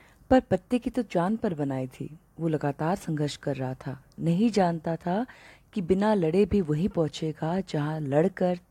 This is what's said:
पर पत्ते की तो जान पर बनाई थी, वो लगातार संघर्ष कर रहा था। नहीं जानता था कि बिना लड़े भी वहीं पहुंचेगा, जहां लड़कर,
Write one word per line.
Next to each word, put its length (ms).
पर 100
पत्ते 380
की 120
तो 120
जान 340
पर 180
बनाई 320
थी, 320
वो 80
लगातार 480
संघर्ष 400
कर 200
रहा 180
था। 280
नहीं 300
जानता 460
था 300
कि 100
बिना 320
लड़े 300
भी 160
वहीं 280
पहुंचेगा, 720
जहां 400
लड़कर, 600